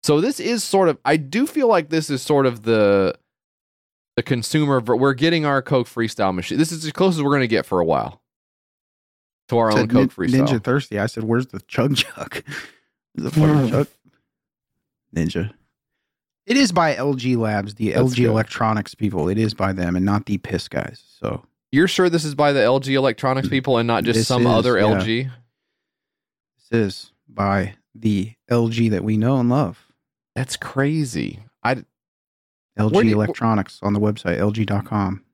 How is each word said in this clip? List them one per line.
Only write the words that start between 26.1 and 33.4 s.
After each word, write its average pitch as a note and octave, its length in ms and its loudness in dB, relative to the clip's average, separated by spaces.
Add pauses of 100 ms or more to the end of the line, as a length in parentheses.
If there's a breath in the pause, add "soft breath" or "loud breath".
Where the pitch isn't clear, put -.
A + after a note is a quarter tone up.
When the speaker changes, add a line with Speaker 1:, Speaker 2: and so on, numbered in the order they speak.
Speaker 2:
This A#2 100 2 (260)
is - 60 -20 (160)
by G2 460 -2 (200)
the A2 380 -2 (160)
L A#2 200 2
G A2+ 220 0
that F#2+ 140 0
we G#2+ 120 0
know B2 240 2
and A#2+ 80 2
love. B2 380 -2 (480)
Speaker 1:
That's - 220 -8
crazy. C3 840 -4 (220)
I B2 200 -2 (960)
Speaker 2:
L G#2+ 140 2
G D#3 40 -2
Speaker 1:
Where G3 100 4
do A2 60 4
you G#2+ 60 2
Speaker 2:
Electronics G#2+ 640 -2